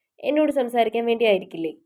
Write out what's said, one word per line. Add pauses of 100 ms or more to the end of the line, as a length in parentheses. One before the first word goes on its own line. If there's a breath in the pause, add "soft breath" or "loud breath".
(200)
എന്നോട്
സംസാരിക്കാൻ
വേണ്ടിയായിരിക്കില്ലേ?" (120)